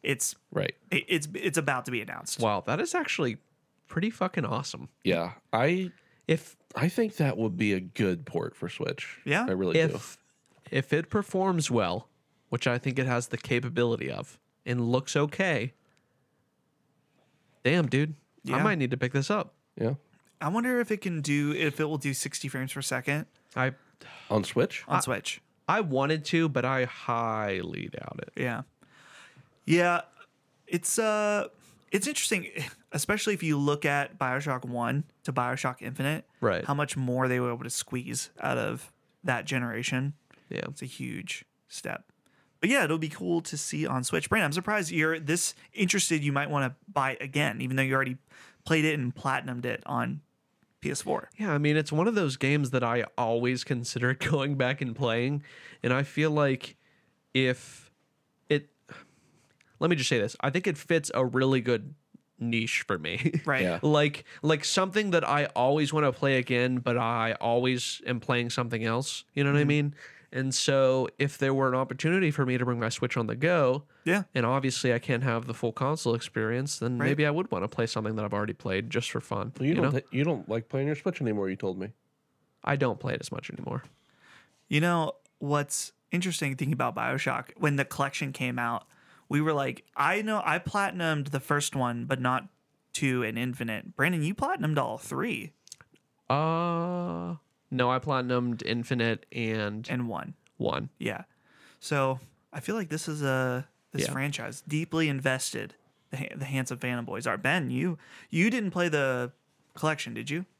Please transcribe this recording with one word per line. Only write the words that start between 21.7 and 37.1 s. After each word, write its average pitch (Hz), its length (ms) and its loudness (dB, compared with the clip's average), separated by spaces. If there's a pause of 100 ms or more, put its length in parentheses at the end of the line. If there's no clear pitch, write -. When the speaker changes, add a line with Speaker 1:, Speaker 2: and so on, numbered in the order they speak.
Speaker 1:
it 156 40 2
will 151 140 -2
do 135 160 -2
sixty - 340 -6
frames 131 240 -4
per 139 100 -6
second 139 440 -2 (280)
Speaker 3:
I 127 180 0 (580)
Speaker 2:
On 107 140 4
Switch? - 440 0
Speaker 1:
on - 100 2
Speaker 3:
I - 20 4
Speaker 1:
Switch. - 400 -4 (280)
Speaker 3:
I 196 120 2
wanted 147 460 0
to, 165 220 4
but 127 160 0
I 131 200 2
highly 110 1080 -2
doubt - 300 -12
it. - 140 -14
Speaker 1:
Yeah. 123 260 -2 (1040)
Yeah. 175 340 6 (680)
It's, - 320 0
uh, 214 500 2 (440)
it's 196 160 2
interesting, - 400 -2 (440)
especially 208 420 0
if 170 80 -4
you 156 160 2
look 147 260 2
at 143 340 0
BioShock 131 460 -2
one 123 400 -2 (200)
to 143 80 -4
BioShock 123 480 0
Infinite, 147 440 -4 (160)
Speaker 3:
Right. 98 240 2
Speaker 1:
how 143 100 0
much 143 220 -2
more 127 320 0